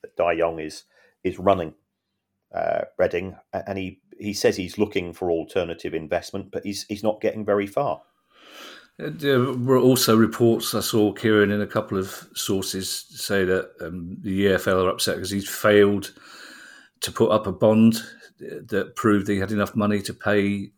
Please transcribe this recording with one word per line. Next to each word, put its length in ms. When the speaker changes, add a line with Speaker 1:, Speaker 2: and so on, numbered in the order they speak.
Speaker 1:
that 160
De 200
Jong 220
is, 240
is 160
running, 360
uh, 280
Reading, 400
a-, 120
and 120
he, 240
he 140
says 240
he's 200
looking 360
for 180
alternative 640
investment, 580
but 140
he's, 240
he's 140
not 180
getting 240
very 220
far. 340
Speaker 2:
Uh, 100
there 280
were 400
also 360
reports 600
I 60
saw, 320
Kieran, 380
in 100
a 60
couple 300
of 380
sources 760
say 360
that, 260
um, 400
the 220
E 60
F 180
L 180
are 40
upset 280
'cause 140
he's 180
failed 640
to 100
put 200
up 160
a 40
bond 440
that 560
proved 320
he 120
had 120
enough 240
money 260
to 120
pay 640